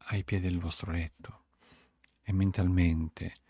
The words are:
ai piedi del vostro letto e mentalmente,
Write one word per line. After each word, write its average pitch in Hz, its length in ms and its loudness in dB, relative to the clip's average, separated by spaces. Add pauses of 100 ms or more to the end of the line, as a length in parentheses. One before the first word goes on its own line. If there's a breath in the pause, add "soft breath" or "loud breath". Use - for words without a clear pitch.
ai 101 140 -2
piedi 92 240 -2
del 90 120 0
vostro 82 320 -6
letto - 540 -8 (760 soft breath)
e - 120 -6
mentalmente, 90 1000 2 (160 loud breath)